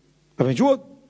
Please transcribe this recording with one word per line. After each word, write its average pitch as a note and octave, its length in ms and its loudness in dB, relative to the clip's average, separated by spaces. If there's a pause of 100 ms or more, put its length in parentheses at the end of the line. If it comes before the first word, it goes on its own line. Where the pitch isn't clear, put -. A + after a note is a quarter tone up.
(380)
તમે B2+ 160 0
જુઓ, C4+ 220 2 (340)